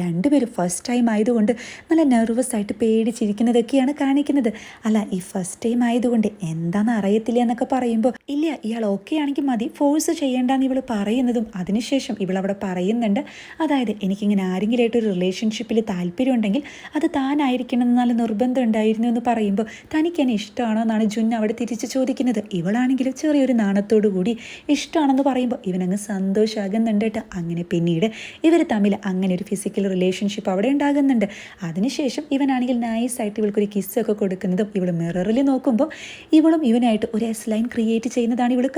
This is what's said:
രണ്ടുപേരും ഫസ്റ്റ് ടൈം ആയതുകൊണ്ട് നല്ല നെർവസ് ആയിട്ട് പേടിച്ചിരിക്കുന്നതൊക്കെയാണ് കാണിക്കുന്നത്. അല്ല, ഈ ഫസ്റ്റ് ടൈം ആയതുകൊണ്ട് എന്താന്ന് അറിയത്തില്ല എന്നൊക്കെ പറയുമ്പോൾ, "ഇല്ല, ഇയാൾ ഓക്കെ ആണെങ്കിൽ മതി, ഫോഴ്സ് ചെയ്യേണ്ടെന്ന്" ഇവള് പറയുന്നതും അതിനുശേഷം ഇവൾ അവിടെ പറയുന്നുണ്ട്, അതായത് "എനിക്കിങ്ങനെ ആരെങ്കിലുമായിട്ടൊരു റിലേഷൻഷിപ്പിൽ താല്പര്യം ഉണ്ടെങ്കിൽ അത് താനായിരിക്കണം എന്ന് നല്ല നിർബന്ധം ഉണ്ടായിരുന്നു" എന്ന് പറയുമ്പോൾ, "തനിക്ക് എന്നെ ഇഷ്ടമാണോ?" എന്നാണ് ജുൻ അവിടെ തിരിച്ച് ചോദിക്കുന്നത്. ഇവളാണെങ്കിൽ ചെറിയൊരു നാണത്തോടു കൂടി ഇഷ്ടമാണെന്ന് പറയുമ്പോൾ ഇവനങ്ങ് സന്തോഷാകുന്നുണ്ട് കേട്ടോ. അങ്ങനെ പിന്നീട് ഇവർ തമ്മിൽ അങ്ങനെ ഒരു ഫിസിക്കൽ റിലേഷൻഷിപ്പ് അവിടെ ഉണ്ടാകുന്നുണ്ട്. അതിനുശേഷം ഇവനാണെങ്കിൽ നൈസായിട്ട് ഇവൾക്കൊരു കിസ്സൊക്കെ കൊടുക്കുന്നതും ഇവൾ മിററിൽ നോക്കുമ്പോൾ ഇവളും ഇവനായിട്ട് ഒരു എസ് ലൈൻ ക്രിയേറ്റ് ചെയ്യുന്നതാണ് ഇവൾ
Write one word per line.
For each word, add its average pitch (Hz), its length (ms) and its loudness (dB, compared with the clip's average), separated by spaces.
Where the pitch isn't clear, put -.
രണ്ടുപേരും 233 540 2
ഫസ്റ്റ് 180 320 -2
ടൈം 240 220 2
ആയതുകൊണ്ട് 220 420 2
നല്ല 320 120 6
നെർവസ് 240 540 2
ആയിട്ട് 208 240 -4
പേടിച്ചിരിക്കുന്നതൊക്കെയാണ് 233 1200 2
കാണിക്കുന്നത്. 277 500 2
അല്ല, 214 280 2
ഈ 185 60 -2
ഫസ്റ്റ് - 340 -6
ടൈം 240 240 0
ആയതുകൊണ്ട് 233 400 2
എന്താന്ന് 175 420 0
അറിയത്തില്ല 220 540 2
എന്നൊക്കെ 247 260 -2
പറയുമ്പോൾ, 240 400 2
"ഇല്ല, 294 360 -2
ഇയാൾ 226 200 -4
ഓക്കെ 196 380 -2
ആണെങ്കിൽ 285 280 -2
മതി, 240 180 0
ഫോഴ്സ് 294 320 2
ചെയ്യേണ്ടെന്ന്" 262 460 2
ഇവള് 262 240 0
പറയുന്നതും 226 560 0
അതിനുശേഷം 214 600 -2
ഇവൾ 190 180 -2
അവിടെ 196 240 -2
പറയുന്നുണ്ട്, 202 600 0
അതായത് 269 420 0
"എനിക്കിങ്ങനെ 196 500 0
ആരെങ്കിലുമായിട്ടൊരു 226 640 2
റിലേഷൻഷിപ്പിൽ 214 640 -2
താല്പര്യം 208 540 -2
ഉണ്ടെങ്കിൽ 220 280 0
അത് 320 100 0
താനായിരിക്കണം 254 680 0
എന്ന് 240 160 4
നല്ല 247 120 2
നിർബന്ധം 240 540 0
ഉണ്ടായിരുന്നു" 220 420 2
എന്ന് 240 180 0
പറയുമ്പോൾ, 220 400 0
"തനിക്ക് 320 280 0
എന്നെ 254 180 2
ഇഷ്ടമാണോ?" 220 440 -2
എന്നാണ് 220 200 2
ജുൻ 220 300 0
അവിടെ 220 260 0
തിരിച്ച് 240 340 -4
ചോദിക്കുന്നത്. 254 460 0
ഇവളാണെങ്കിൽ 247 500 0
ചെറിയൊരു 269 520 2
നാണത്തോടു 202 520 2
കൂടി 185 180 0
ഇഷ്ടമാണെന്ന് 277 540 2
പറയുമ്പോൾ 254 300 0
ഇവനങ്ങ് 185 280 0
സന്തോഷാകുന്നുണ്ട് 208 960 0
കേട്ടോ. 220 180 -4
അങ്ങനെ 170 240 -4
പിന്നീട് 170 340 2
ഇവർ 330 120 6
തമ്മിൽ 202 200 2
അങ്ങനെ 185 280 0
ഒരു 196 120 -8
ഫിസിക്കൽ 196 340 -4
റിലേഷൻഷിപ്പ് 190 560 0
അവിടെ 196 240 0
ഉണ്ടാകുന്നുണ്ട്. 277 520 2
അതിനുശേഷം 240 560 -2
ഇവനാണെങ്കിൽ 262 500 0
നൈസായിട്ട് 226 540 -4
ഇവൾക്കൊരു 208 340 0
കിസ്സൊക്കെ 214 460 -2
കൊടുക്കുന്നതും 190 480 -2
ഇവൾ 180 120 0
മിററിൽ 180 380 0
നോക്കുമ്പോൾ 262 380 2
ഇവളും 320 320 4
ഇവനായിട്ട് 226 440 2
ഒരു 220 180 -2
എസ് 220 180 -6
ലൈൻ 214 140 0
ക്രിയേറ്റ് 226 420 0
ചെയ്യുന്നതാണ് 240 360 2
ഇവൾ 254 140 2